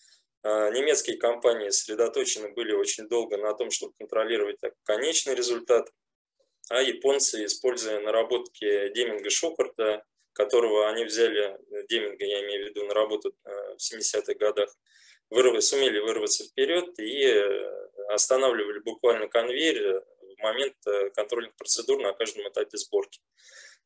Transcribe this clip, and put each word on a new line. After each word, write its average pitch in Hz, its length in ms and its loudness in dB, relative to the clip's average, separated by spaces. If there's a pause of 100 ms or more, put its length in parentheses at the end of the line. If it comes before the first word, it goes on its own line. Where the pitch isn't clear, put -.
(440)
э, 107 280 2
немецкие 131 460 0
компании 117 520 2
сосредоточены 110 800 -2
были 107 240 -4
очень 101 340 0
долго 113 300 -2
на 107 160 -2
том, 113 180 -4
чтобы - 260 -6
контролировать 110 600 -2
так, - 140 -6 (100)
конечный 131 520 0
результат, 120 540 2 (800)
а 120 120 2
японцы, 135 640 2
используя 110 560 -2
наработки 107 880 0
Деминга 107 400 -2
Шухарта, 113 720 0 (280)
которого 107 580 4
они 113 140 -2
взяли, 107 400 2
э, 101 440 -8
Деминга, 101 380 -2
я 101 160 -2
имею 101 240 -4
в 104 40 -10
виду, 104 160 -8
на 101 100 -2
работу, 107 480 0
э, 101 320 -10
в - 40 -16
семидесятых 107 580 -2
годах, 104 380 0 (540)
вырв-, 117 320 4
сумели 127 380 2
вырваться 107 440 0
вперед 170 540 -2
и, 127 280 -2
э, 101 640 2 (200)
останавливали 107 720 2
буквально 110 480 0
конвейер 120 760 0 (180)
в 98 200 -20
момент, 113 340 -2 (120)
э, 101 240 0
контрольных 113 440 -6
процедур 127 460 -2
на 101 120 -2
каждом 104 360 -6
этапе 107 280 -6
сборки. - 420 -4 (680)